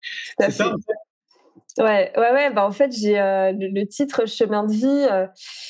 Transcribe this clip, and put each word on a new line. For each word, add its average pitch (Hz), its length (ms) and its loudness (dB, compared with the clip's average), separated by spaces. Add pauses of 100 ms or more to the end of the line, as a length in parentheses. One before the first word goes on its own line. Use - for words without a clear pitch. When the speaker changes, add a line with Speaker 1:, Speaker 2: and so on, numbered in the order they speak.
(400)
Speaker 1:
à 202 80 4
Speaker 2:
C'est 202 40 0
ça, 202 140 -2
Speaker 1:
fait. - 60 0
Speaker 2:
en 220 40 -6
fait. - 1080 -8
Speaker 1:
Ouais, 208 340 2
ouais, 233 160 4
ouais. 277 200 2
Bah, 202 140 2
en 208 40 -2
fait, 262 200 2
j'ai, 208 260 0
euh, 190 360 2
le, 190 160 -6
le 202 180 -2
titre 277 380 -2
chemin 208 400 0
de 214 80 0
vie, 269 360 2
euh, 190 160 0 (440)